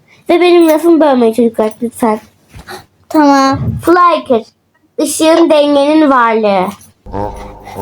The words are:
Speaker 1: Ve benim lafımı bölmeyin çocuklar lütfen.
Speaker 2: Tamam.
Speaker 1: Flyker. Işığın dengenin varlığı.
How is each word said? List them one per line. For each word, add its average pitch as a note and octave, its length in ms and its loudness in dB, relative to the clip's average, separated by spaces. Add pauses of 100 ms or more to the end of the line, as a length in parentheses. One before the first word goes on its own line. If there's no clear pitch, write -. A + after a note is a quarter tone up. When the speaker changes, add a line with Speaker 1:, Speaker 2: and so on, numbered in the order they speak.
(280)
Speaker 1:
Ve E4+ 120 2
benim E4+ 280 4
lafımı D#4 320 2
bölmeyin B3 340 0
çocuklar A3 380 -2 (100)
lütfen. A3+ 380 -4 (880)
Speaker 2:
Tamam. C#4 500 2 (260)
Speaker 1:
Flyker. E4 580 0 (580)
Işığın D#4+ 500 0
dengenin D4 600 2
varlığı. A3 560 0 (1160)